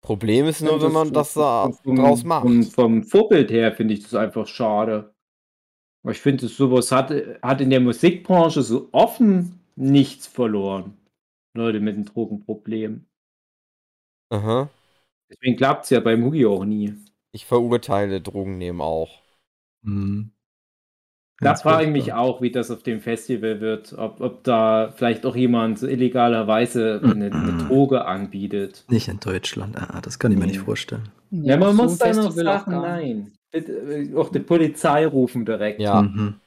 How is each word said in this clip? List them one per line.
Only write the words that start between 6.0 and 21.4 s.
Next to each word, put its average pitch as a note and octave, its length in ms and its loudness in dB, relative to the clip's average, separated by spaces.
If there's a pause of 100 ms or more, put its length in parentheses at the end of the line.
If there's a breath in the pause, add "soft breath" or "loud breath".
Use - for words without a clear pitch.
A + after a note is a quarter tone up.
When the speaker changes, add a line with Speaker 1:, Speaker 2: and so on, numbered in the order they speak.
Speaker 2:
Aber A2+ 100 -6
ich - 80 -12
finde, B2+ 260 0
sowas B2+ 440 2
hat, C3+ 200 0 (300)
hat C3+ 200 -2
in C3 80 2
der C3 120 4
Musikbranche E3 800 2
so A#2 300 -2
offen F#3 680 2 (160)
nichts C3+ 520 2
verloren. G2 680 -4 (560)
Leute A#2 260 -2
mit G#2+ 160 -2
einem G#2 100 -6
Drogenproblem. G#2+ 1000 -8 (1300)
Speaker 1:
Aha. A#2 380 -2 (600)
Speaker 2:
Deswegen B2+ 280 -2
klappt's C3+ 320 0
ja A#2+ 100 4
beim A2+ 240 2
Hugi C#3 220 2
auch G2 200 2
nie. G#2 280 -2 (380)
Speaker 1:
Ich - 140 -18
verurteile A2 760 0
Drogennehmen F#2 600 -8
auch. D#2+ 400 -6 (640)
Speaker 3:
Mhm. G2+ 480 -6 (1080)